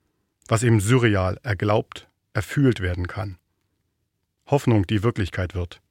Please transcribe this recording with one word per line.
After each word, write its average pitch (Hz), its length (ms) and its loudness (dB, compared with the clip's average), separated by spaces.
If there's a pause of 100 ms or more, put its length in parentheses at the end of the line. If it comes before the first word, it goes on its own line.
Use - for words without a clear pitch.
(480)
was 110 140 2
eben 113 180 4
surreal 101 600 2
erglaubt, 104 680 -2 (240)
erfühlt 127 460 0
werden 90 260 -4
kann. 98 320 -10 (1080)
Hoffnung, 113 400 2
die 107 160 0
Wirklichkeit 98 520 -4
wird. 87 260 -8 (100)